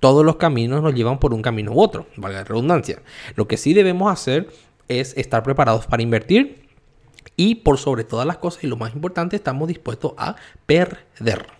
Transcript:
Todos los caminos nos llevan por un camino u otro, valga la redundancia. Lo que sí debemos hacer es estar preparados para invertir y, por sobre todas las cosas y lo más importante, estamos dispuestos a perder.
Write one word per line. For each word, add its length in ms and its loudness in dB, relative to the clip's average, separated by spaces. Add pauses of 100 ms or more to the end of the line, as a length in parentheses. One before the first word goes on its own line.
Todos 240 8
los 100 4
caminos 480 0
nos 100 2
llevan 240 0
por 160 2
un 80 -4
camino 300 -4
u 100 2
otro, 240 0 (120)
valga 220 -8
la 40 -10
redundancia. 580 -2 (340)
Lo 120 -2
que 80 -2
sí 180 0
debemos 380 4
hacer 380 -2 (400)
es 260 -4
estar 260 -2
preparados 460 0
para 160 0
invertir 640 0 (720)
y, 180 2
por 220 2
sobre 260 -2
todas 240 -4
las 120 -6
cosas 260 -8
y 20 -2
lo 80 -4
más 180 -8
importante, 440 -6
estamos 320 -4
dispuestos 480 -8
a 180 -6 (300)
perder. 800 0 (140)